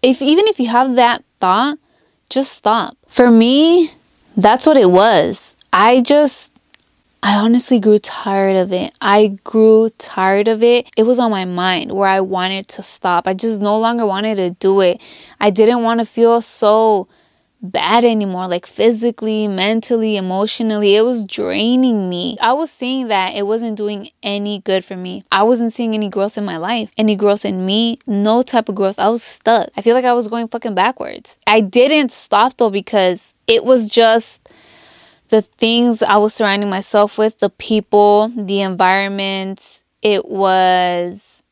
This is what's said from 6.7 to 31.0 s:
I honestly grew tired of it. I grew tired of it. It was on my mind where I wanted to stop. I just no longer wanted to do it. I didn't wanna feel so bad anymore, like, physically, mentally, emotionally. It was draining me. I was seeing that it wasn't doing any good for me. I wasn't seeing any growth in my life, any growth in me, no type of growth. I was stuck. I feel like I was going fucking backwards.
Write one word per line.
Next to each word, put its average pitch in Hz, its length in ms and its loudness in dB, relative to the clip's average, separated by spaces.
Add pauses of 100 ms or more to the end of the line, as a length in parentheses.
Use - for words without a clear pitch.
I 202 140 0
honestly 233 440 2
grew 214 180 4
tired 196 580 -2
of 185 160 0
it. - 300 -6
I 202 420 2
grew 220 540 4
tired 196 500 -2
of 220 140 0
it. 240 340 2
It 220 60 2
was 240 160 2
on 233 120 0
my 190 140 -4
mind 180 480 -4
where 196 160 0
I 190 140 2
wanted 190 460 -6
to - 140 -12
stop. 175 440 -4
I 190 80 -2
just 214 260 -4
no 208 180 0
longer 233 280 -2
wanted 208 300 -4
to 180 160 -2
do 196 280 0
it. 180 220 0 (360)
I 208 120 2
didn't 226 320 2
wanna 233 240 -2
feel 233 340 2
so 214 680 0 (520)
bad 214 440 0
anymore, 196 420 -2
like, 175 200 -6
physically, 220 840 -2
mentally, 220 680 -2
emotionally. 202 800 -2
It 214 80 4
was 233 220 -2
draining 214 840 -2
me. 180 320 -6
I 226 120 0
was 302 180 -4
seeing 254 380 -8
that 196 260 -2
it 202 140 -4
wasn't 226 280 -4
doing 208 340 -8 (120)
any 202 380 -6
good 190 240 -4
for 190 120 -14
me. 185 360 -12
I 196 100 2
wasn't 233 300 0
seeing 233 200 -6
any 214 160 -4
growth 202 300 -4
in 208 60 -6
my 180 120 -8
life, 214 400 -6
any 214 200 0
growth 202 280 0
in 185 220 -4
me, 226 400 -2
no 214 360 0
type 247 260 -2
of 190 80 -6
growth. 196 220 -4
I 190 100 0
was 233 160 -2
stuck. - 520 -2
I 202 60 -10
feel 233 140 2
like 254 80 0
I 247 100 2
was 240 140 -2
going 233 180 -6
fucking 226 300 -8
backwards. 190 600 -4 (120)